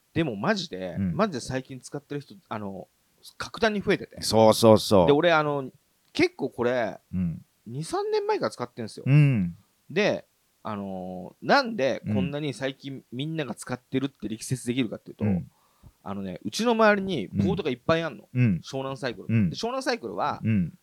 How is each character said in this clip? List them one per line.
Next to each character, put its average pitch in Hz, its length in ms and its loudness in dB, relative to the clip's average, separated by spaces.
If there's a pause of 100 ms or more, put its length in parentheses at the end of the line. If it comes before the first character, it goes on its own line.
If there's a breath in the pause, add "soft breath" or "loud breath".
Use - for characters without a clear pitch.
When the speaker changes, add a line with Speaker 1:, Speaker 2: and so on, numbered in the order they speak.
(140)
Speaker 1:
で 165 100 0
も、 143 60 -2
で 107 60 -6
も 98 40 -8
マ 170 140 0
ジ 185 160 -8
で、 92 280 -8
Speaker 2:
う 98 40 0
ん。 175 120 0
Speaker 1:
マ 196 140 0
ジ 175 60 -8
で 120 60 -6
最 131 220 -6
近 131 180 -16
使 - 160 -16
っ 143 40 -8
て - 140 -14
る 143 80 -6
人、 110 120 -20 (140)
あ 113 100 -8
の、 98 300 -10 (480)
格 - 240 -10
段 214 140 0
に 196 80 -2
増 208 100 0
え 160 60 2
て - 80 -10
て。 - 160 -18
Speaker 2:
そ 110 280 8
う 107 40 8
そ 113 180 8
う 104 60 10
そ 92 260 6
う。 - 20 4
Speaker 1:
で、 82 60 6
俺、 165 200 4
あ 156 100 4
の、 143 280 -2 (440)
結 349 220 0
構 135 120 -4
こ 117 160 -4
れ、 120 340 0 (140)
Speaker 2:
う 90 40 -4
ん。 87 280 -2 (220)
Speaker 1:
二、 131 180 -8
三 403 260 -4
年 415 160 0
前 415 120 -2
か 175 80 -2
ら 110 40 0
使 - 140 -8
っ - 80 -16
て 120 100 -10
ん 107 60 -8
す - 80 -16
よ。 - 100 -16
Speaker 2:
う 127 80 4
ん。 123 400 4 (360)
Speaker 1:
で、 160 340 -2 (380)
あ 107 120 -8
の 92 680 -10
ー、 - 40 -10
な 247 160 4
ん 233 140 -6
で 131 300 0
こ 107 140 0
ん - 100 -2
な 143 100 -6
に 147 140 -6
最 135 200 -6
近 135 280 -14 (100)
み 127 140 -6
ん 160 100 -6
な 156 80 -4
が 113 100 -8
使 - 180 -10
っ 123 60 -6
て - 200 -4
る 135 80 -2
っ - 20 -2
て - 200 -10
力 110 160 -8
説 123 220 -4
で 120 80 -2
き 131 80 0
る 110 60 0
か 92 80 -8
っ - 20 -12
て - 120 -18
い - 20 -16
う - 40 -18
と、 - 80 -4
Speaker 2:
う 104 40 2
ん。 92 220 -2 (520 soft breath)
Speaker 1:
あ 98 120 -10
の 101 80 -8
ね、 92 200 -8
う - 80 -6
ち - 140 -4
の 240 80 4
周 220 240 6
り 196 60 -4
に 165 260 -4
ポ 98 240 2
ー 165 40 0
ト 190 60 -6
が 156 80 -2
い 127 40 -2
っ 120 100 -14
ぱ 165 140 2
い 165 40 -2
あ 160 60 -4
ん 127 80 -10
の。 - 180 -20
Speaker 2:
う 123 80 2
ん。 98 220 2
Speaker 1:
湘 - 140 -8
南 135 180 -6
サ 127 120 -4
イ 113 60 -4
ク 95 140 -16
ル。 113 60 0
Speaker 2:
う 113 40 6
ん。 101 120 4
Speaker 1:
で、 135 60 -8
湘 - 100 -6
南 262 160 -4
サ 269 100 -2
イ 131 60 -4
ク 117 100 -10
ル 95 80 -8
は、 117 260 -2
Speaker 2:
う 104 80 0
ん。 92 220 0 (100)